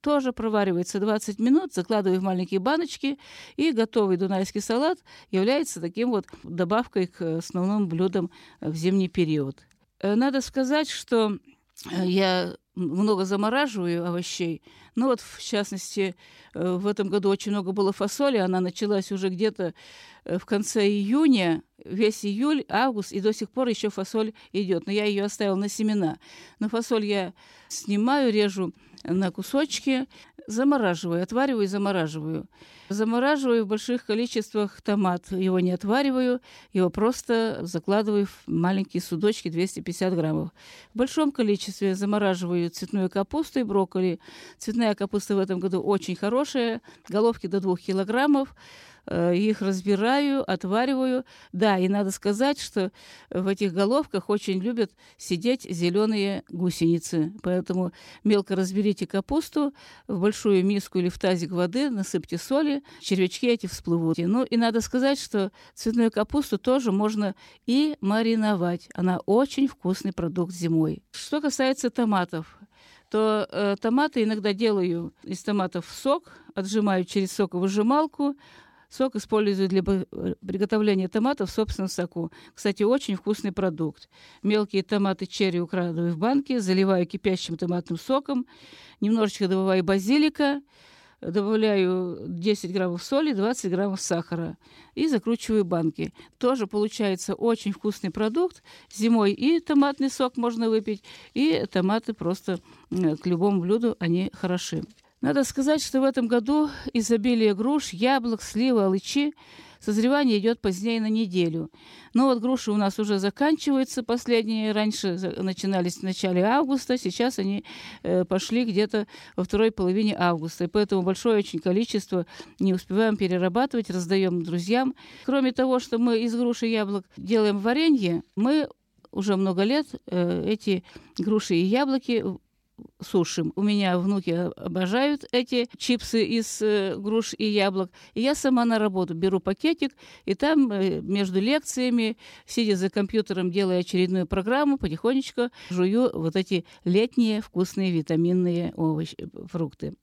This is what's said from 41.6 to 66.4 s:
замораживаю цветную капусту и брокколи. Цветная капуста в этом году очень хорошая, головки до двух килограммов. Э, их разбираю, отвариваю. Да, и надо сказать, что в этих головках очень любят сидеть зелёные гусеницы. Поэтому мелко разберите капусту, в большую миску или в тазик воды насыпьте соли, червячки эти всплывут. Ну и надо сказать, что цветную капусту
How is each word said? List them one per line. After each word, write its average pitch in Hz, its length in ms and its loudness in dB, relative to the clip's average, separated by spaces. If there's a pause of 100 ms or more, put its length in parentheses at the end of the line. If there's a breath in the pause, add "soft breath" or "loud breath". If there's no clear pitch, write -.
замораживаю 185 760 0
цветную 185 400 -2
капусту 277 500 -2
и 240 40 0
брокколи. 185 560 0 (380 loud breath)
Цветная 220 360 0
капуста 202 400 -2
в 196 60 2
этом 190 180 0
году 180 220 0
очень 190 340 0
хорошая, 233 640 -2 (280 loud breath)
головки 220 400 0
до 196 120 0
двух 185 200 0
килограммов. 254 760 0 (540 loud breath)
Э, 175 280 2
их 208 260 0
разбираю, 208 880 0
отвариваю. 254 760 0 (280 loud breath)
Да, 190 260 2
и 185 80 2
надо 196 240 0
сказать, 226 500 0
что 190 300 -2 (400 loud breath)
в 185 160 -2
этих 196 260 0
головках 202 580 0
очень 202 300 0
любят 226 300 -2 (260 soft breath)
сидеть 220 460 -2
зелёные 196 840 0
гусеницы. 170 840 0 (100)
Поэтому 180 500 -2 (320 loud breath)
мелко 202 320 2
разберите 190 500 0
капусту, 285 640 -2 (360 loud breath)
в - 120 -4
большую 202 440 2
миску 196 340 0
или 180 100 2
в - 120 -8
тазик 180 320 0
воды 180 360 0
насыпьте 190 480 -4
соли, 285 460 0 (180 loud breath)
червячки 185 460 0
эти 233 200 2
всплывут. 165 520 -2
Ну 196 240 0
и - 140 -2
надо 233 240 2
сказать, 269 400 0
что 196 320 -2 (220 loud breath)
цветную 226 360 2
капусту 214 480 -2